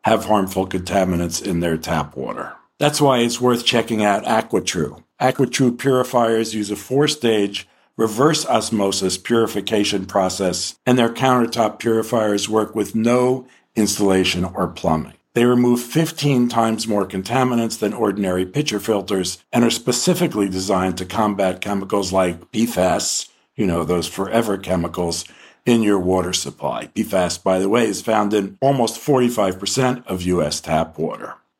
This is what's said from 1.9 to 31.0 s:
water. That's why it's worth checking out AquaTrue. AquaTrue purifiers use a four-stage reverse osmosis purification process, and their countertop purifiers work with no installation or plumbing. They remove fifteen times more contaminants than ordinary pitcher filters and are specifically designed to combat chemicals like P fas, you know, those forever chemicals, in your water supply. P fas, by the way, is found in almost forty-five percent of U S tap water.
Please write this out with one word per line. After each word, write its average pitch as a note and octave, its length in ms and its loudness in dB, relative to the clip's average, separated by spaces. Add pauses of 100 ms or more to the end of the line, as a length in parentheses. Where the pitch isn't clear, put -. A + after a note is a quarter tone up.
water. - 380 -8 (240)
That's D3 200 0
why C3+ 200 4
it's A#2+ 200 0
worth A#2+ 240 2
checking A2+ 400 0
out G#2 200 2
AquaTrue. G#2 800 -2 (180)
AquaTrue C3 560 2
purifiers A#2+ 800 2
use G#2 160 -4
a G2+ 40 -4
four-stage A2 920 0 (280)
reverse A#2 520 2
osmosis G2+ 720 0
purification G#2 880 0
process, F#2 760 -2
and B2+ 140 2
their A#2 160 2
countertop A#2+ 640 0
purifiers A2 720 0
work G#2+ 240 0
with G#2+ 220 -2
no B2 500 2 (300)
installation F#2+ 680 2
or F2+ 240 -4
plumbing. E2 460 -2 (220)
They A#2+ 100 4
remove B2 340 4
fifteen C#3+ 680 0
times A2+ 380 0
more G2+ 200 0
contaminants A#2 680 -2
than - 160 -2
ordinary F#2+ 540 0
pitcher B2 320 -2
filters G2 720 -2
and A#2+ 120 4
are A#2 60 4
specifically B2 800 0
designed F#2 480 -2
to F#2 80 -8
combat G2 560 -2
chemicals G2 500 -4
like F2+ 400 -2
P A2+ 140 0
fas, - 640 -2 (260)
you G#2 120 0
know, E2+ 160 0
those E2+ 240 -2
forever G2+ 500 -2
chemicals, E2+ 680 -4 (380)
in A#2 200 4
your G2+ 160 4
water F2+ 340 0
supply. C#2 540 -6
P - 160 -4
fas, F2+ 340 -2
by F#2 220 0
the G2 100 0
way, A#2 160 2
is G2 160 -2
found G#2 320 0
in G2 260 0
almost C3 380 2
forty-five A#2+ 600 2
percent B2 480 -2
of F2+ 160 -4
U F2+ 180 2
S D2 180 -4
tap D#2+ 380 -4
water. - 380 -8 (240)